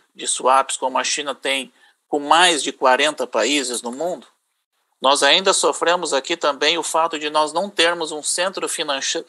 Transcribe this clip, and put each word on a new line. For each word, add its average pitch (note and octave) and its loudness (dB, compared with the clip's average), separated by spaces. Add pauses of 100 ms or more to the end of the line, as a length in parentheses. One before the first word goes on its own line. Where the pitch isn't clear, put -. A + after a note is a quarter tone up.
(140)
de - -14
swaps, C3 2
como C3 -2
a B2+ 0
China C#3+ -4
tem C3+ -6 (340)
com D3+ -2
mais D#3 4
de C#3 -4
quarenta C3+ 2
países A#2+ -2
no A#2+ -8
mundo, D3+ -8 (760)
nós C#3 4
ainda F3+ 4
sofremos E3 0
aqui C#3 -2
também D3 0
o D#3 -4
fato E3 -2
de D3+ -6
nós D3+ 0
não F#3+ -4
termos E3 0
um D3+ -8
centro F3+ -4
financi-, D3+ -4